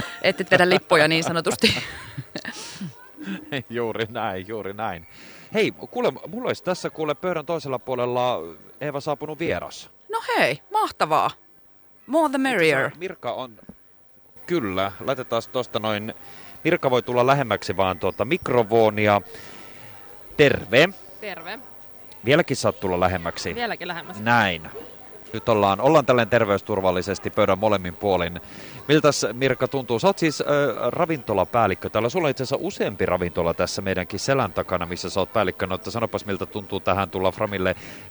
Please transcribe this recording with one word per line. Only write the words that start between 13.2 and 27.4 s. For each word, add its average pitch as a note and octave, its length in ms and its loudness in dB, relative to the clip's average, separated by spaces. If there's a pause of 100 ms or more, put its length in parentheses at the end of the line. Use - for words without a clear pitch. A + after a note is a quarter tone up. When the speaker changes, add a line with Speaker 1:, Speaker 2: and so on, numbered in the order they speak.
Speaker 2:
on, A#2+ 180 -10 (920)
kyllä, G2 460 0 (140)
laitetaan B2 360 -2 (100)
tosta B2 280 -4
noin, G#2+ 340 -4 (500)
Mirka D#3+ 260 2
voi B2 140 2
tulla B2 240 2
lähemmäksi A#2 500 0
vaan F#2 220 2
tuota G2 260 -2
mikrofonia. G#2+ 960 4 (1160)
Terve. C#3+ 520 6 (320)
Speaker 3:
Terve. F#3 380 -12 (680)
Speaker 2:
Vieläkin C#3+ 320 4
saat - 220 0
tulla F#2 200 -2
lähemmäksi. F2+ 560 -2
Speaker 3:
Vieläkin A3 320 -6
lähemmäksi. E3 360 -10
Speaker 2:
Näin. G2+ 460 2 (640)
Nyt A2+ 160 -4
ollaan, G2+ 320 4
ollaan C#3+ 240 6
tälleen A#2+ 240 4
terveysturvallisesti G2 1000 2
pöydän G2 300 2